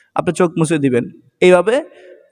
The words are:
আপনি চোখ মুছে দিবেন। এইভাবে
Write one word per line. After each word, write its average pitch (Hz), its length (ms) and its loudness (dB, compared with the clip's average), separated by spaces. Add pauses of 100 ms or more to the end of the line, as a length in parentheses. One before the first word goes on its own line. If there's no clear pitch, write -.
(140)
আপনি 165 180 -4
চোখ 165 260 -2
মুছে 160 200 -2
দিবেন। 127 260 -2 (360)
এইভাবে 180 440 2 (480)